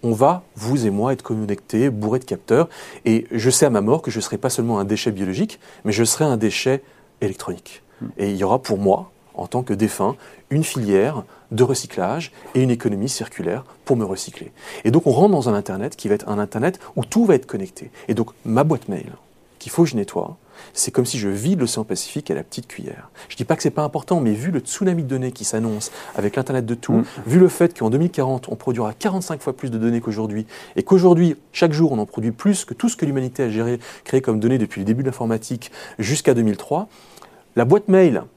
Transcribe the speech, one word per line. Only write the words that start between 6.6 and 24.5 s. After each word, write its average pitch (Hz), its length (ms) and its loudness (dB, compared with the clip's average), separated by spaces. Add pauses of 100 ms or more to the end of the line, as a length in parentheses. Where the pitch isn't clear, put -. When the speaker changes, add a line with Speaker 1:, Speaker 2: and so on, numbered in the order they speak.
Speaker 1:
électronique. - 600 -8 (200)
Speaker 2:
Hmm. 113 60 -10 (100)
Speaker 1:
Et 101 120 -2
il 98 80 -2
y 92 60 0
aura 104 160 2
pour 110 180 -4
moi, 101 320 2 (240)
en 90 140 -8
tant 127 160 -2
que 110 100 -4
défunt, 101 420 0 (360)
une 151 120 0
filière 135 600 0 (280)
de 117 120 4
recyclage 127 680 -2 (220)
et 131 80 2
une 127 100 2
économie 117 380 -2
circulaire 104 540 -6 (220)
pour 135 100 2
me 110 100 -2
recycler. - 460 -10 (320)
Et 110 80 2
donc 160 160 4
on 139 40 4
rentre 170 200 6
dans 131 180 2
un 107 60 2
Internet 101 400 -6
qui - 120 -8
va 104 80 4
être - 140 -8
un 104 80 -2
Internet 143 420 -2 (160)
où 131 80 -2
tout 233 220 2
va 226 80 6
être - 140 2
connecté. - 420 -10 (180)
Et 120 60 0
donc 113 160 -2 (160)
ma 113 180 2
boîte 117 260 -2
mail, - 220 -8 (480)
qu'il - 140 -14
faut 170 100 4
que 156 60 2
je 120 80 -4
nettoie, 101 400 -6 (360)
c'est - 180 -4
comme 127 140 2
si 131 120 -6
je 104 100 -4
vide 113 320 0
l'océan 113 240 -2
Pacifique - 480 -8
à - 20 0
la - 100 -6
petite - 240 -14
cuillère. - 420 -14 (180)
Je - 80 -16
dis - 80 -6
pas 160 140 0
que - 60 -10
c'est 147 60 2
pas - 120 -4
important, 151 400 -2
mais 117 100 2
vu 120 200 -4